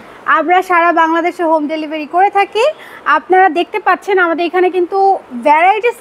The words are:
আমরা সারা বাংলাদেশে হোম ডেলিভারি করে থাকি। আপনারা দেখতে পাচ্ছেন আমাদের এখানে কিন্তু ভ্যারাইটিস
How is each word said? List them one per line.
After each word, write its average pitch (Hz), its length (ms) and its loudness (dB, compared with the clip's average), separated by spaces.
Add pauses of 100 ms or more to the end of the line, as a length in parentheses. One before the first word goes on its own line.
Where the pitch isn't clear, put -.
(260)
আমরা 330 360 2
সারা 349 300 0
বাংলাদেশে 330 520 0
হোম 311 240 0
ডেলিভারি 311 380 -8
করে 370 240 0
থাকি। 403 340 -2 (420)
আপনারা 359 440 2
দেখতে 339 300 -4
পাচ্ছেন 381 400 -2
আমাদের 339 260 0
এখানে 349 240 0
কিন্তু 381 500 0 (140)
ভ্যারাইটিস 359 680 2